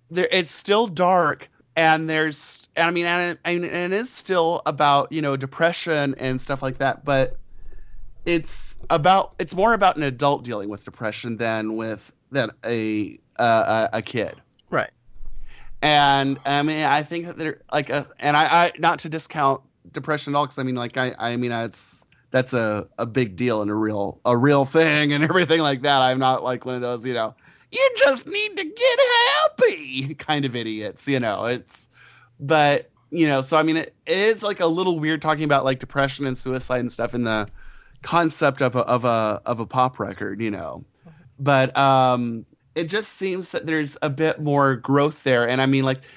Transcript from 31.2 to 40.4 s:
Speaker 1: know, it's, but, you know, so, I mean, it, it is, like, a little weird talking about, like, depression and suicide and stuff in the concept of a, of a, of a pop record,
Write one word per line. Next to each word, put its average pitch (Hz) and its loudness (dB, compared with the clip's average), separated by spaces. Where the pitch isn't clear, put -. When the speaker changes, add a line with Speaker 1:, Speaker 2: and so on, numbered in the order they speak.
Speaker 1:
know, 104 -2
it's, - -6
but, 147 2
you 160 2
know, 139 2
so, 135 0
I 156 6
mean, 160 2
it, - -6
it 170 0
is, 214 2
like, 208 -2
a 175 2
little 170 0
weird 156 0
talking 156 0
about, 143 4
like, 131 0
depression 139 -2
and 127 -4
suicide 127 -4
and 120 -4
stuff - -6
in 123 -2
the 110 -2
concept 160 2
of 123 0
a, 123 0
of 120 0
a, 110 0
of 117 -4
a 113 -6
pop 127 -2
record, 101 -8